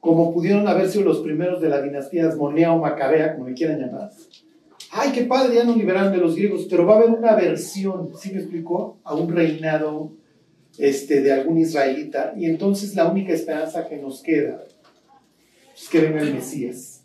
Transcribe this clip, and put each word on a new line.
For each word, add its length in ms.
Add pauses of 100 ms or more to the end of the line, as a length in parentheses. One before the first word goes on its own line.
como 320
pudieron 360
haber 200
sido 160
los 160
primeros 400
de 100
la 100
dinastía 480
asmonea 440
o 60
macabea, 560
como 140
le 60
quieran 260
llamar, 300 (800)
"Ay, 200
qué 120
padre, 320
ya 80
nos 140
liberaron 340
de 60
los 180
griegos", 320
pero 180
va 80
a 40
haber 120
una 240
versión, 800
¿sí 160
me 80
explicó? 640
A 120
un 200
reinado, 760 (640)
este, 460
de 100
algún 260
israelita, 760
y 100
entonces 480
la 140
única 240
esperanza 560
que 80
nos 260
queda 400 (1120)
es 140
que 120
venga 200
el 140
Mesías 720